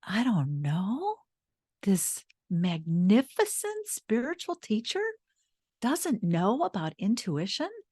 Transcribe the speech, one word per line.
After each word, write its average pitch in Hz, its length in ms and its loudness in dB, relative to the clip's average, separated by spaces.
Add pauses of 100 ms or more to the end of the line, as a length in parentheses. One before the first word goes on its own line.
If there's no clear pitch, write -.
I 208 200 -2
don't 147 380 2
know? 202 560 -2 (680)
This - 420 0 (240)
magnificent 185 1400 2
spiritual 285 680 -4
teacher 233 480 -4 (760)
doesn't 285 420 0
know 180 400 2
about 165 360 -4
intuition? 196 720 -2 (220)